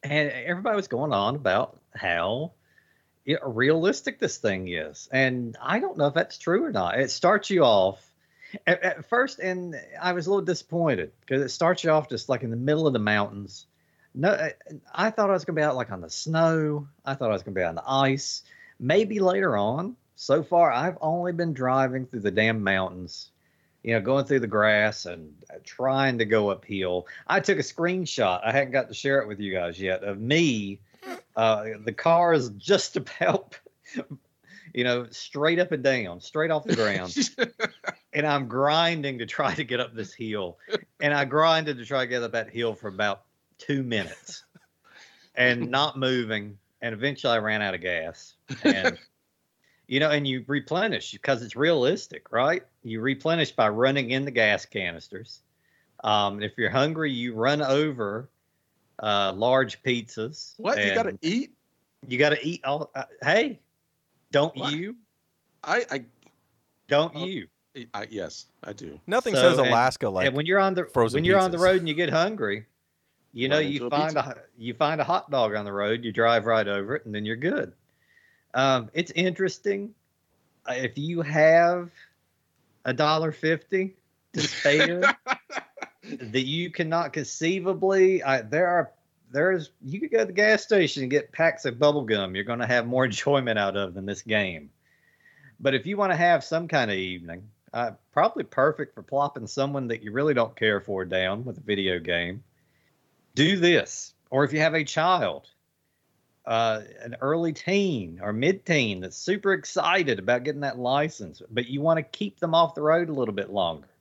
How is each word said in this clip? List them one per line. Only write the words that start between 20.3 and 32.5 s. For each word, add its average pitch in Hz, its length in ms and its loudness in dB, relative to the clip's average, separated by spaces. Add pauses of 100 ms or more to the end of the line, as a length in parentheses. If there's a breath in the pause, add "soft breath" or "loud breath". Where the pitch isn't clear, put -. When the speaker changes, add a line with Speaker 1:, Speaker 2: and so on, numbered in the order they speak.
Speaker 1:
far, 170 280 4
I've 156 300 0
only 175 320 -2
been 170 200 -2
driving 127 540 0
through 123 140 -8
the 101 100 0
damn 110 320 2
mountains, 92 680 -2 (520)
you 117 120 0
know, 110 60 2
going 131 260 0
through 139 140 2
the 117 60 -4
grass 107 600 2
and, 80 280 -14 (160)
uh, 78 140 -18
trying 131 540 0
to 113 80 4
go 104 240 4
uphill. 92 580 -4 (180 loud breath)
I 170 140 2
took 185 180 0
a 147 40 -2
screenshot. 160 840 -2
I 113 80 0
hadn't 135 200 2
got 131 160 0
to 113 60 -14
share 139 260 0
it 110 60 -4
with 104 140 -10
you 98 120 -4
guys 87 280 -4
yet, 92 240 -2
of 101 160 -6
me. 113 580 0 (560 loud breath)
Uh, 110 300 2 (200)
the 113 100 -4
car 170 400 4
is 127 160 0